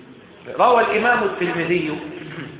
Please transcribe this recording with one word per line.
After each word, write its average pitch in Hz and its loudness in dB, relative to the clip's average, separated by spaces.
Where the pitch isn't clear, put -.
روى 233 6
الإمام 226 2
الترمذي 170 -2